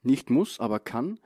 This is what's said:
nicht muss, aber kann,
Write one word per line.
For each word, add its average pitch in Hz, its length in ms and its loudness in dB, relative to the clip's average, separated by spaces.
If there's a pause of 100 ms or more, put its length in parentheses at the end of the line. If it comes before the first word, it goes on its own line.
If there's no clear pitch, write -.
nicht 131 260 2
muss, 143 300 2
aber 107 200 -2
kann, 160 460 -6